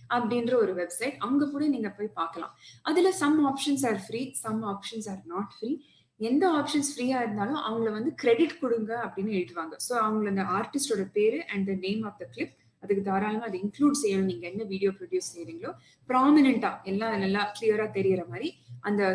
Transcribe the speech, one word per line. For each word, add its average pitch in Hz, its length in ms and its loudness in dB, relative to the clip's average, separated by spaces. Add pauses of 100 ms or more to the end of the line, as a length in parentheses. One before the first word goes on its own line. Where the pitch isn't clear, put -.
(160)
அப்படின்ற 233 360 0 (120)
ஒரு 185 160 0
வெப்சைட், 220 360 -4 (120)
அங்க 285 260 2
கூட 285 100 -2 (120)
நீங்க 214 120 -2 (120)
போய் 214 200 -6
பார்க்கலாம். 165 320 -8 (380)
அதுல 370 320 4
some 302 160 4 (140)
options 277 300 0 (100)
are 196 60 -2 (100)
free, 247 180 -6 (180)
some 220 160 -4 (140)
options 214 400 -10
are 190 80 -12 (120)
not 208 140 -4 (120)
free. 254 140 -4 (540)
எந்த 294 160 4 (140)
ஆப்ஷன்ஸ் 285 340 -2
ஃப்ரீயா 254 320 -2
இருந்தாலும் 208 420 -4
அவங்கள 226 300 -2
வந்து 254 160 -2 (100)
கிரெடிட் 247 400 4
கொடுங்க 226 300 0 (140)
அப்படின்னு 196 340 -6
எழுதுவாங்க. 165 340 -6 (140)
So 247 40 -4 (120)
அவங்கள 214 300 0
அந்த 196 100 0 (160)
ஆர்டிஸ்டோட 226 420 -2 (140)
பேரு 226 240 4 (140)
and 196 80 0 (100)
the 185 40 -2 (120)
name 214 120 0 (100)
of - 120 -12
the - 140 -12
clip, - 160 -6 (320)
அதுக்கு 196 240 2
தாராளமா 214 400 0
அதை 185 160 -6
இன்க்ளூட் 277 360 2
செய்யணும். 190 300 0
நீங்க 175 200 -6
என்ன 208 220 -6
வீடியோ 190 260 0
ப்ரொடியூஸ் - 360 -4
செய்றீங்களோ, 330 360 -12 (400)
ப்ராமினென்ட்டா 262 600 6 (200)
எல்லாம் 214 240 -2 (100)
நல்லா 196 180 2 (140)
கிளியரா 214 300 2 (100)
தெரியற 190 260 2 (100)
மாதிரி 226 160 -6 (400)
அந்த 202 140 2 (120)